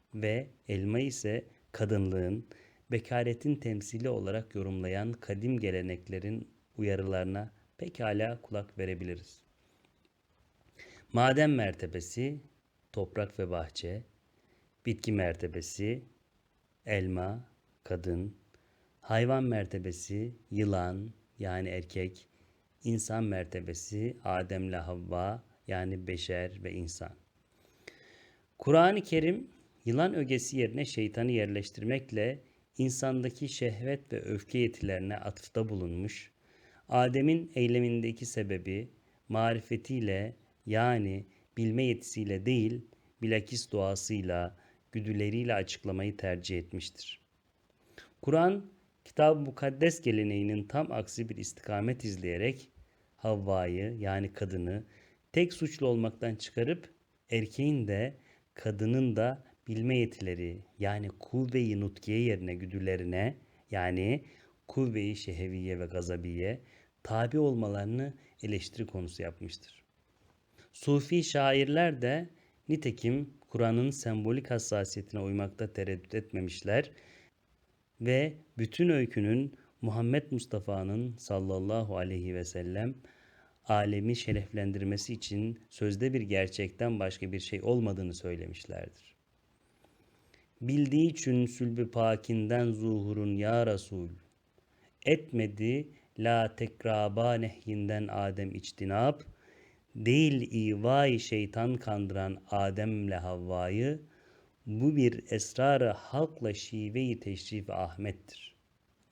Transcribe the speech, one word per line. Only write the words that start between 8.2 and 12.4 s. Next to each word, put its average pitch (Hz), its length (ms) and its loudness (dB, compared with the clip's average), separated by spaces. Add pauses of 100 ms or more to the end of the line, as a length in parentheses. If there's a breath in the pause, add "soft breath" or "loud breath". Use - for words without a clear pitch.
kulak 101 360 -8
verebiliriz. 90 640 -6 (1700 loud breath)
Maden 131 360 8
mertebesi, 113 920 -2 (520)